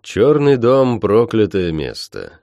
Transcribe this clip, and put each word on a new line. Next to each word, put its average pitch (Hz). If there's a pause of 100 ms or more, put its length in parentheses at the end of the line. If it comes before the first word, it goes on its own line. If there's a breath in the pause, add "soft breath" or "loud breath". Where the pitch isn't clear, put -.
чёрный 143
дом — 123
проклятое 101
место. 53